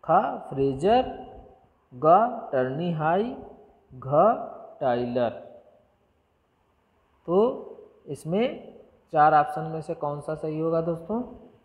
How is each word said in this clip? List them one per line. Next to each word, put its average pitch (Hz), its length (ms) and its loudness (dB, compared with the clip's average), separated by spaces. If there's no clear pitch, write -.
खा 170 160 4
फ्रेजर, 139 640 0
ग 165 600 4
टर्नी 139 400 -2
हाई, 170 380 0
घ 131 320 2
टाइलर। 123 500 0
तो 170 80 2
इसमें 170 380 -2
चार 156 240 6
ऑप्शन 151 280 0
में 160 180 -6
से 165 140 -8
कौन 147 240 -6
सा 156 160 -6
सही 156 220 -6
होगा 165 240 0
दोस्तों? 170 380 -4